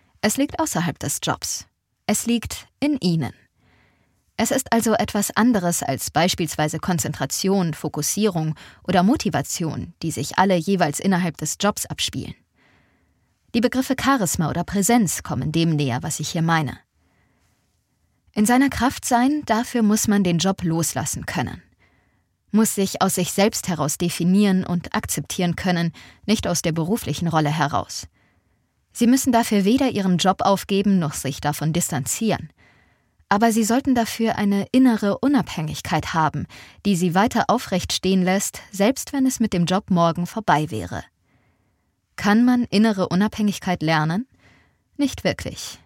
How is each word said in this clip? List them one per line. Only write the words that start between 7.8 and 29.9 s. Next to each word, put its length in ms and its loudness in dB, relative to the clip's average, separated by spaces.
oder 200 2
Motivation, 920 -2
die 80 -4
sich 260 -8
alle 180 4
jeweils 440 0
innerhalb 380 0
des 220 -6
Jobs 260 -2
abspielen. 500 -8
Die 60 2
Begriffe 380 0
Charisma 500 2
oder 140 -2
Präsenz 600 0
kommen 280 -4
dem 200 2
näher, 320 0
was 160 -6
ich 100 -6
hier 140 -2
meine. 340 0
In 120 0
seiner 240 4
Kraft 360 -2
sein, 400 2
dafür 360 0
muss 260 2
man 160 4
den 140 2
Job 260 0
loslassen 600 -2
können. 380 -6
Muss 240 4
sich 260 -2
aus 140 2
sich 160 -2
selbst 360 0
heraus 300 -2
definieren 640 2
und 300 -4
akzeptieren 640 -4
können, 360 0
nicht 200 0
aus 140 -2
der 100 0
beruflichen 560 -2
Rolle 220 2
heraus. 580 -2
Sie 160 0
müssen 240 4
dafür 340 2
weder 240 4
Ihren 280 2